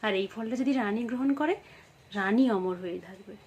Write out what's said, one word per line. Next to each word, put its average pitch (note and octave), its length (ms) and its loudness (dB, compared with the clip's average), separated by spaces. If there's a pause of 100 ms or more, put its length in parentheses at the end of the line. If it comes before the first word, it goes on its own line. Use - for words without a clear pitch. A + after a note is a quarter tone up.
আর G#3+ 120 2
এই F#3+ 120 2
ফলটা A3+ 300 -6
যদি C4+ 160 2
রানী A3+ 320 0
গ্রহণ B3+ 300 2
করে, D4+ 220 2 (580)
রানী G#3 360 4
অমর F#3 260 0
হয়ে F3+ 240 -8
থাকবে। - 360 -18 (100)